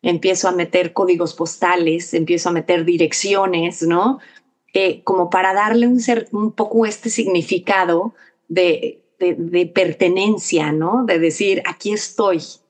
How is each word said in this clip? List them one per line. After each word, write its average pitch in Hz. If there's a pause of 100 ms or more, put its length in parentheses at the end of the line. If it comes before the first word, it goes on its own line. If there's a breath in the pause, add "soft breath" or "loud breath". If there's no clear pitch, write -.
empiezo 180
a 180
meter 175
códigos 175
postales, 170
empiezo 165
a 170
meter 170
direcciones, 175
¿no? 180 (540 loud breath)
Eh, 190
como 185
para 190
darle 220
un 247
cer-, 226
un 214
poco 220
este 214
significado 185 (320 soft breath)
de, 170 (160)
de, 180
de 175
pertenencia, 180
¿no? 180
De 185
decir, 175
"Aquí -
estoy". 196 (280)